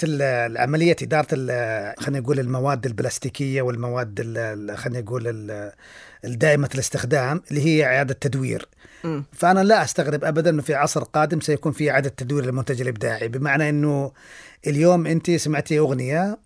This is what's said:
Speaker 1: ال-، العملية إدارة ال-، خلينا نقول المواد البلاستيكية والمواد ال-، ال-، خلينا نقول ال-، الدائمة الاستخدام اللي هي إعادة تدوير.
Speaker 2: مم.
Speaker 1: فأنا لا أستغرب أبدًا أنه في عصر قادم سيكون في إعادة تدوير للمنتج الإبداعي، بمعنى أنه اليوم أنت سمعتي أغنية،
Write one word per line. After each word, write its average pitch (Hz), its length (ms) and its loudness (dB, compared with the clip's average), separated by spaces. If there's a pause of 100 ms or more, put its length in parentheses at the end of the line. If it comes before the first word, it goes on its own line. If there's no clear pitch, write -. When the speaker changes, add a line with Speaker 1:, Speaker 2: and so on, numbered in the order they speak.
Speaker 1:
ال-، 151 180 -2
العملية 131 800 2
إدارة 147 320 0
ال-، 120 680 -2
خلينا 139 200 -2
نقول 135 200 0
المواد 127 460 -2
البلاستيكية 131 760 -2
والمواد 120 580 -4
ال-، 117 180 -6
ال-، 107 400 -6
خلينا 123 240 -6
نقول 117 260 -6
ال-، 104 440 -8 (540)
الدائمة 139 480 2
الاستخدام 135 680 0 (100)
اللي 143 140 0
هي 156 200 4
إعادة 131 280 2
تدوير. 127 540 -2 (360)
Speaker 2:
مم. 147 280 -4
Speaker 1:
فأنا 185 320 4
لا 202 200 6
أستغرب 147 400 -2
أبدًا 160 260 2
أنه 151 120 2
في 147 140 -2
عصر 147 280 0
قادم 151 360 0
سيكون 147 320 0
في 147 200 0
إعادة 135 180 0
تدوير 131 360 -4
للمنتج 127 360 -2
الإبداعي، 117 460 -4
بمعنى 143 420 0
أنه 147 420 0 (560)
اليوم 160 400 4
أنت 165 240 0
سمعتي 151 480 0
أغنية، 147 680 0